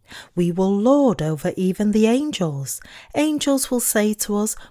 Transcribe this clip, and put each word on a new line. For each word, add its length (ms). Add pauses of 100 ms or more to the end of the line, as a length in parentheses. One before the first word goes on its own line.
(360)
We 160
will 200
lord 500
over 340
even 360
the 140
angels. 760 (340)
Angels 560
will 100
say 340
to 220
us, 180 (160)